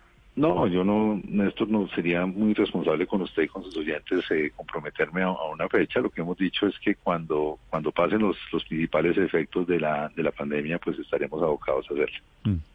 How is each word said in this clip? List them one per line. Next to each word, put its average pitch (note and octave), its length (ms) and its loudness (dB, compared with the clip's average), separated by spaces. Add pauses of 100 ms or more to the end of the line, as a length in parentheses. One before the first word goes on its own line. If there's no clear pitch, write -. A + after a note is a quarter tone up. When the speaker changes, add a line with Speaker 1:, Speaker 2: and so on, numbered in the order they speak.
(340)
Speaker 1:
No, E3 320 2
yo F2+ 160 2
no, G#2+ 460 2
Néstor, G2+ 400 0
no G#2+ 200 2
sería F2 360 0
muy G#2 300 2
responsable E2 520 2
con G2+ 140 0
usted E2 220 -2
y D#2 60 0
con D#2+ 160 -10
sus - 120 -10
oyentes, D#2 540 -2
eh, D#2 260 0
comprometerme D#2 640 -4
a, F#2 60 2
a D#2 240 -2
una D#2 180 -4
fecha. - 320 2
Lo - 80 0
que - 140 -6
hemos F2 160 -4
dicho F#2+ 280 0
es F#2+ 120 0
que G2+ 160 0
cuando, D#2+ 640 -2 (100)
cuando D2+ 240 -2
pasen F2 280 2
los, G2+ 180 2 (120)
los E2 140 -2
principales E2 540 2
efectos F2 480 0
de F2 120 2
la, D2+ 380 -2
de E2 60 -4
la D2+ 80 2
pandemia, D2 480 -4
pues E2 200 -4
estaremos D2+ 440 -2
abocados C#2 480 0
a - 20 -4
hacerlo. C#2+ 260 -2 (260)
Speaker 2:
Mm, G#2 100 2 (200)